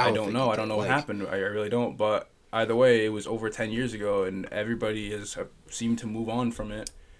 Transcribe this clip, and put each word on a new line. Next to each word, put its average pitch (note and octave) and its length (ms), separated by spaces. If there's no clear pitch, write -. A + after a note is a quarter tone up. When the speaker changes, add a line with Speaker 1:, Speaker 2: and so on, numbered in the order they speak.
Speaker 1:
I B2 40
Speaker 2:
don't A#2+ 100
Speaker 1:
don't A2 100
Speaker 2:
think G#2+ 80
Speaker 1:
know. C3 120
Speaker 2:
he A2+ 60
Speaker 1:
I G#2+ 40
don't A2 100
Speaker 2:
did, G#2+ 40
Speaker 1:
know G#2+ 80
what G#2 100
Speaker 2:
like C3 100
Speaker 1:
happened. G#2 340
I, F#2+ 40
I - 20
really G#2 320
don't. A#2+ 280
But G#2+ 320
either A2+ 240
way, A#2+ 300
it G#2+ 40
was G#2 180
over A2 240
ten A2 200
years A#2 220
ago, G2+ 300
and F#2+ 240
everybody G#2+ 640
has, G2+ 260
uh, F#2 60
seemed A#2 300
to A#2 80
move A2+ 200
on A#2 240
from G#2+ 200
it. G#2+ 180